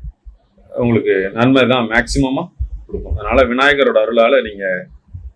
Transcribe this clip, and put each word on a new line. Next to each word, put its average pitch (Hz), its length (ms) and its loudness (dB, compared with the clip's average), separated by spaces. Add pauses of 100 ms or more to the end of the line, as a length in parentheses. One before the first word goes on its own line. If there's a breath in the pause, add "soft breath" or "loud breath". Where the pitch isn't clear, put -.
(720)
உங்களுக்கு 104 640 0
நன்மை 127 320 4
தான் 120 200 0
மேக்சிமமா 131 560 -2 (400)
கொடுக்கும். - 340 -10
அதனால 110 280 2
விநாயகரோட 127 540 2
அருளால 117 440 4
நீங்க 101 220 -10 (720)